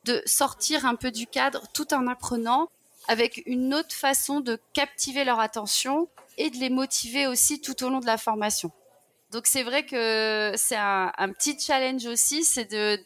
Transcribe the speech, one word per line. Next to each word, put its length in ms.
de 200
sortir 600
un 80
peu 160
du 160
cadre 480
tout 180
en 140
apprenant 640
avec 380
une 280
autre 180
façon 460
de 180
captiver 500
leur 160
attention 680
et 140
de 80
les 120
motiver 560
aussi 340
tout 220
au 80
long 80
de 80
la 120
formation. 520
Donc, 160
c'est 160
vrai 200
que 720
c'est 200
un, 420
un 140
petit 260
challenge 480
aussi, 380
c'est 260
de 360